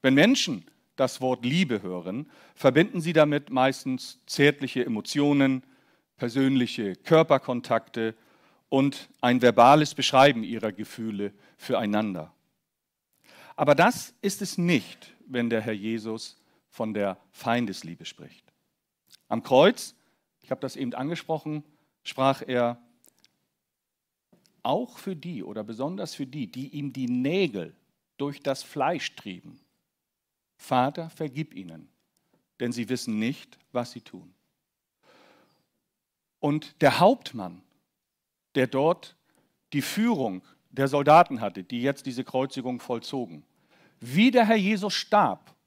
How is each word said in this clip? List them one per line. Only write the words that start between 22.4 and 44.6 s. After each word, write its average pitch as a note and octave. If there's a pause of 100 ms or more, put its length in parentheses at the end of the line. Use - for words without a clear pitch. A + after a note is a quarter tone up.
er A#2+ (1800)
auch F#3
für F#3+
die D3+
oder G#2+
besonders C#3
für C#3+
die, B2+
die C3
ihm C#3+
die B2+
Nägel B2 (420)
durch C#3+
das C3+
Fleisch D3
trieben: - (1000)
„Vater, C#3+
vergib D3
ihnen, E2+ (720)
denn A#2
sie A2+
wissen A#2
nicht, A#2+ (140)
was A#2+
sie A#2
tun.“ F2 (2000)
Und D3+
der C#3+
Hauptmann, A#2 (920)
der B2+
dort C#3+ (560)
die C#3+
Führung C#3 (300)
der C3+
Soldaten C#3+
hatte, G2+
die A#2+
jetzt C#3
diese B2+
Kreuzigung B2+
vollzogen, A2+ (560)
wie D#3
der A#3
Herr A3
Jesus G3+